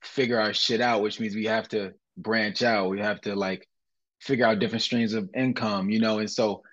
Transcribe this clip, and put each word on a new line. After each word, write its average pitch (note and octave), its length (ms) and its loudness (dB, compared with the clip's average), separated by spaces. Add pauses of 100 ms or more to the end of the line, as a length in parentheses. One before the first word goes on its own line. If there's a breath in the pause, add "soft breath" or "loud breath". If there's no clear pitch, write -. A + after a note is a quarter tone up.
figure A#2+ 360 0
our G#2+ 140 2
shit A2+ 300 0
out, A#2+ 180 2
which G#2 180 -2
means A2 160 -4
we G#2+ 120 -2
have A2 220 0
to G2 240 -4 (260)
branch G#2+ 440 -2
out. G#2 280 2
We G2 100 -2
have G#2 220 -2
to, G#2 120 -4
like, F#2+ 320 -4 (540)
figure B2 240 0
out A2 140 4
different A2+ 240 0
streams A#2 320 0
of G2+ 200 -4
income, A#2 540 0
you A2 100 2
know? A2 200 2
And G#2+ 120 -2
so G#2+ 320 0 (100)